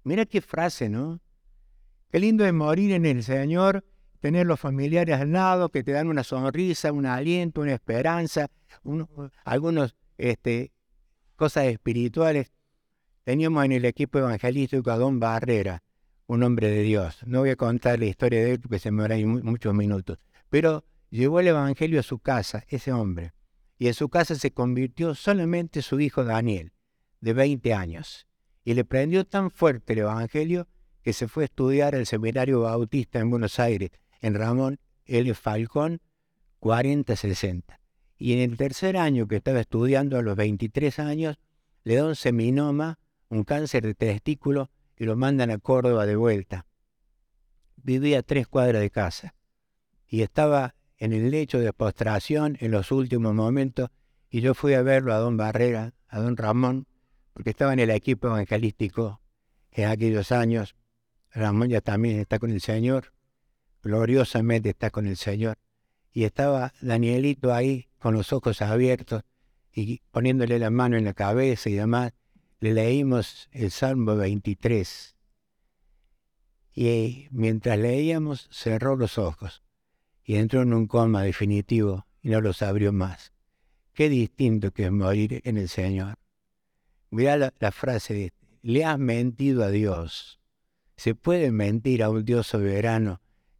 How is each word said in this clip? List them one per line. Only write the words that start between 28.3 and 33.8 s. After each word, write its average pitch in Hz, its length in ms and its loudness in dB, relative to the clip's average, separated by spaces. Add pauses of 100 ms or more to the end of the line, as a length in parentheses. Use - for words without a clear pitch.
Y 120 120 0
le 120 100 2
prendió 160 400 0
tan 196 260 -2
fuerte 127 420 0
el 110 60 0
evangelio 151 680 -2 (320)
que 123 100 -2
se 117 160 -4
fue 156 160 -4
a - 20 2
estudiar 139 500 0
al 123 100 -2
Seminario 120 560 0
Bautista 117 580 -2
en 117 100 2
Buenos 117 300 0
Aires, 107 320 0 (300)